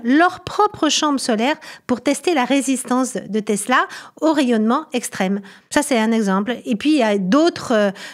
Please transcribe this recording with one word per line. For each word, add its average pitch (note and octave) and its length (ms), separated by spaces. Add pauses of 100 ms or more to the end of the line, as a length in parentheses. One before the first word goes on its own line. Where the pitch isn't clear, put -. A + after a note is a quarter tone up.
leur E4 360
propre G4+ 480
chambre C#4+ 320
solaire B3 360 (300)
pour B3 160
tester D4 320
la B3+ 100
résistance B3+ 680
de G3+ 260
Tesla B3 460 (340)
au D#4+ 120
rayonnement B3 600
extrême. G3 480 (300)
Ça, D4 120
c'est C4+ 160
un A3 140
exemple. G#3 520
Et B3+ 120
puis, C#4+ 160
il D#4 60
y B3+ 40
a G#3+ 160
d'autres, C#4 540
euh, G#3 180 (240)